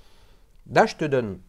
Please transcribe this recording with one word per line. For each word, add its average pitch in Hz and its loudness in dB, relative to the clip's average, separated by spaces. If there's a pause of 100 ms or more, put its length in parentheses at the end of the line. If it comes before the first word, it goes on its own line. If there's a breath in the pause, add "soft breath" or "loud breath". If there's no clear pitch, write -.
(720)
Là, 185 4
je - -10
te 165 -6
donne 117 -2